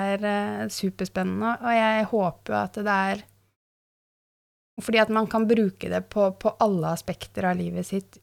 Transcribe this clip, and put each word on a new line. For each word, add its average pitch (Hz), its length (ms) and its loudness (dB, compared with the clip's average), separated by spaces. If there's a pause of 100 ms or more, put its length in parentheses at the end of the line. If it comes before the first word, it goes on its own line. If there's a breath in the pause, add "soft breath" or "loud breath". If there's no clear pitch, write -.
er, 202 220 0
eh, 208 420 -2
superspennende, 190 880 -2
og 233 220 0
jeg 220 300 2
håper 202 460 0
jo 208 60 2
at 202 180 -2
det 208 220 0
er, 196 240 -2 (1500)
fordi 226 200 0
at 220 140 4
man 220 160 2
kan 226 180 0
bruke 214 460 2
det 180 140 0
på, 208 260 0
på 202 240 -2
alle 185 340 2
aspekter - 560 -6
av 180 140 2
livet 175 260 -4
sitt, 196 380 -6